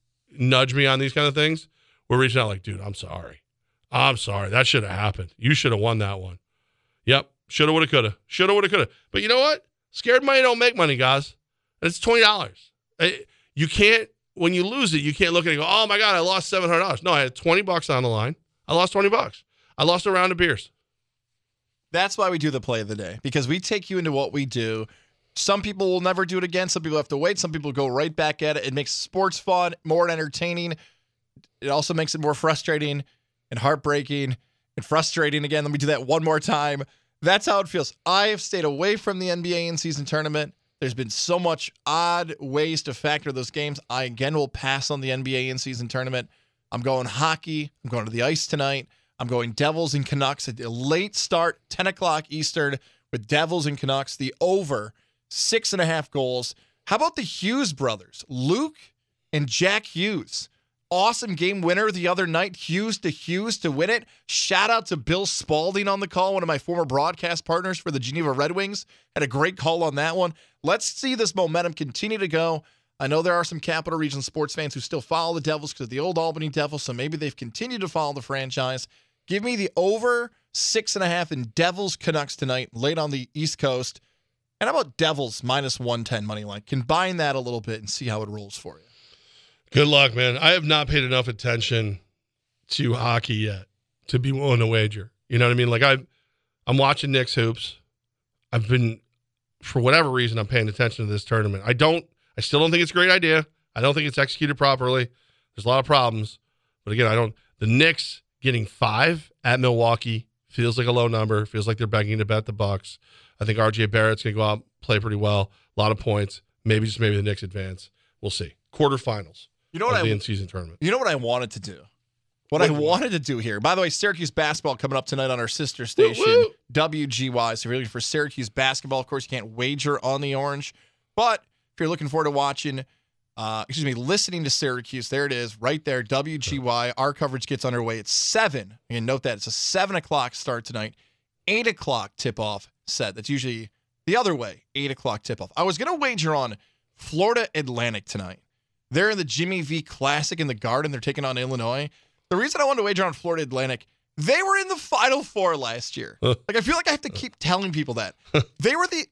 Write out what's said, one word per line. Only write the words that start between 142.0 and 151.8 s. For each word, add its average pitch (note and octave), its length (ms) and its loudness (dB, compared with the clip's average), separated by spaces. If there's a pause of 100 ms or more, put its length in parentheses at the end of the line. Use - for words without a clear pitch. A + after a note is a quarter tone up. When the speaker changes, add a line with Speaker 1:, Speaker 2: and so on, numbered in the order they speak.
Speaker 2:
tip-off G#2+ 560 -6 (140)
set. G#2 280 -4
That's G#2+ 140 -10
usually B2 400 -6 (380)
the F#3 100 2
other G#3 180 2
way, A2+ 280 -8 (120)
eight C#3 160 -4
o'clock A#2+ 320 -6
tip-off. A2 320 -10
I D#3+ 100 0
was F#3 120 0
gonna C#4+ 180 -2
wager A3+ 400 0
on B2 220 -2 (400)
Florida G#3+ 580 0
Atlantic A#2+ 520 -2
tonight. F#2 320 -10 (520)
They're F#3 200 2
in G#3+ 80 -2
the F3 60 -2
Jimmy F3 360 -2
V D#3 220 -4
Classic D3+ 580 -2
in D#3 60 -2
the B2+ 80 -2
Garden. B2+ 360 -2
They're C3 100 -6
taking C#3+ 260 -4
on B2+ 100 -4
Illinois. B2+ 540 -4 (400)